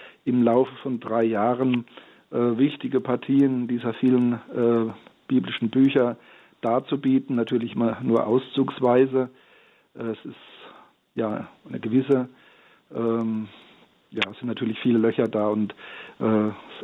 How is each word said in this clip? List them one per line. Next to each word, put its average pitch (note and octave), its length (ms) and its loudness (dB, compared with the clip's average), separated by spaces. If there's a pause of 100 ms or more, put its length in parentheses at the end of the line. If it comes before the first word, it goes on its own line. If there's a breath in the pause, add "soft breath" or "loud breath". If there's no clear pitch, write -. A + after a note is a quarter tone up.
(240 loud breath)
im B2 200 2
Laufe A#2+ 300 4 (100)
von B2+ 160 -6
drei A2+ 240 -2
Jahren, A#2+ 640 0 (460 loud breath)
äh, A#2+ 260 0
wichtige C3+ 440 0
Partien C3 640 2
dieser A#2 280 -4
vielen, B2 380 4
äh, A#2 580 0 (360 loud breath)
biblischen B2 420 0
Bücher C3 480 4 (440 soft breath)
darzubieten, C3 760 0
natürlich A#2 380 -2
immer A2+ 280 -2
nur A#2 260 2
auszugsweise. C3 1000 2 (680 soft breath)
Äh, - 80 -12
es A2+ 220 -8
ist A2+ 100 -14 (800 loud breath)
ja A2 320 -4 (200)
eine C3 120 -10
gewisse, B2+ 500 0 (680 soft breath)
ähm, A2+ 520 -4 (640 loud breath)
ja, A2+ 100 -6 (100)
es - 60 -16
sind B2 100 -10
natürlich A2 320 -4
viele A#2 200 2
Löcher A2+ 280 2
da A2 200 -2
und, G#2+ 260 -2 (460 loud breath)
äh, G#2+ 300 2 (340 loud breath)